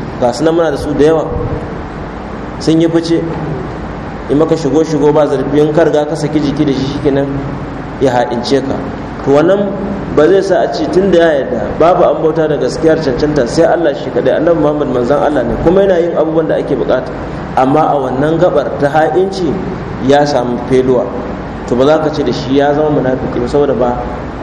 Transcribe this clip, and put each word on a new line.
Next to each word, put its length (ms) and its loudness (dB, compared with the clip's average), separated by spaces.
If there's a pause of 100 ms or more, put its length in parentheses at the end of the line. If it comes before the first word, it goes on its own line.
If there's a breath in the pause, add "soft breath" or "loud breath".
(200)
Ga 140 2
su 100 -4
nan 100 2
muna 160 2
da 60 -2
su 180 -4
da 120 4
yawa. 180 4 (1400)
Sun 220 2
yi 80 4
fice. 320 0 (1080)
In 80 2
maka 180 2
shigo-shigo 580 2
ba 120 4
zarfi, 320 0
in 160 4
ka 100 4
riga 220 2
ka 100 -4
saki 240 -2
jiki 260 0
da 80 2
shi 200 -2
shikenan 320 0 (760)
ya 140 2
ha'ince 480 0
ka. 160 -4 (480)
To 80 2
wannan 400 2 (420)
ba 140 4
zai 140 4
sa 180 2
a 100 2
ce 220 -2
tun 160 2
da 80 4
ya 240 4
yarda 240 -4 (140)
babu 260 4
an 160 2
bauta 260 2
da 80 0
gaskiyar 460 0
cancanta 460 0
sai 180 2
Allah 300 2
shi 180 -8
kadai, 240 2
Annabi 240 2
Muhammad 320 0
manzon 240 0
Allah 260 0
ne, 120 -2 (100)
kuma 160 4
yana 180 2
yin 140 0
abubuwan 340 0
da 140 0
ake 160 -2
bukata, 320 -2 (480 loud breath)
amma 320 4
a 80 2
wannan 400 0
gabar 320 2 (100)
ta 80 0
ha'inci 640 0 (560)
ya 200 6
samu 340 -2 (100)
feluwa, 400 2 (560)
to 100 -4
ba 100 4
za 120 4
ka 160 -2
ce 100 -2
da 80 -2
shi 300 -4
ya 120 2
zama 280 0
munafiki 400 -2
ba, 80 -2
saboda 240 2
ba 240 0 (460)